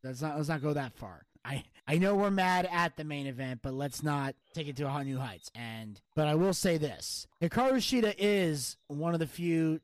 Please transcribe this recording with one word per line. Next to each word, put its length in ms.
Let's 180
not, 140
let's 120
not 140
go 120
that 200
far. 320
I, 220
I 80
know 200
we're 140
mad 400
at 280
the 60
main 220
event, 360
but 100
let's 300
not 320
take 160
it 80
to 180
a 100
new 140
heights. 360
And, 440
but 140
I 60
will 180
say 240
this. 500
Hikaru 340
Shida 420
is 580
one 260
of 60
the 60
few 580